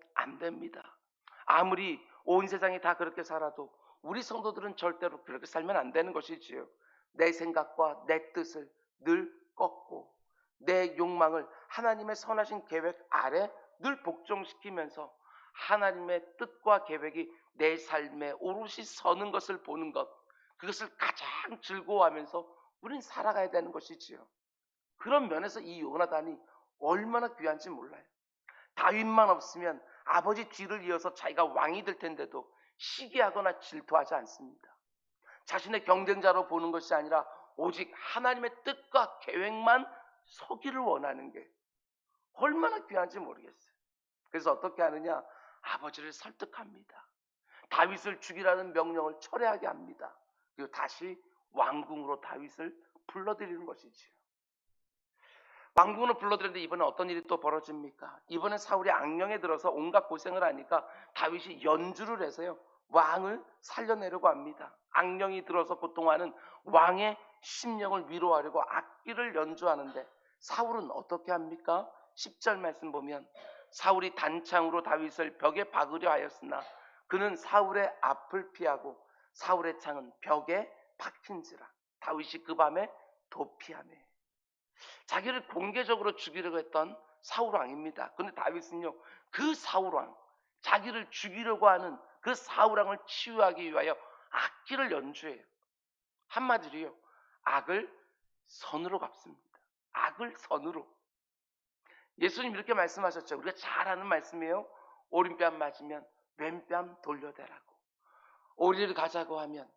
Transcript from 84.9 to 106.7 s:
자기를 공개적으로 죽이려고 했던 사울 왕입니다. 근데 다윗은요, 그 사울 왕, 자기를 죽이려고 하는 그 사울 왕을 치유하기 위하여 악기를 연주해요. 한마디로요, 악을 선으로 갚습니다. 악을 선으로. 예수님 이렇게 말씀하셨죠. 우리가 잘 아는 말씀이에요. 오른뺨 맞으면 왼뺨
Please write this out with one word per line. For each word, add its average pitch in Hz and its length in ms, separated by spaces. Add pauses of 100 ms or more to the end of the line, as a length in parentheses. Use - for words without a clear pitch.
자기를 240 420
공개적으로 208 680
죽이려고 165 420
했던 160 400 (240)
사울 226 320
왕입니다. 151 640
근데 185 180
다윗은요, 170 600 (360)
그 302 240
사울 190 400
왕, - 200 (460)
자기를 214 500
죽이려고 214 580
하는 175 280 (240)
그 247 140
사울 214 440
왕을 196 280
치유하기 185 640
위하여 151 260 (340)
악기를 - 640
연주해요. 143 500 (840)
한마디로요, 165 640 (480)
악을 180 540 (500)
선으로 175 520
갚습니다. - 600 (340)
악을 - 440
선으로. 156 500 (1300)
예수님 208 360
이렇게 196 200
말씀하셨죠. 170 640
우리가 143 180
잘 - 320
아는 190 180
말씀이에요. 170 600 (420)
오른뺨 165 480
맞으면 147 480 (300)
왼뺨 175 640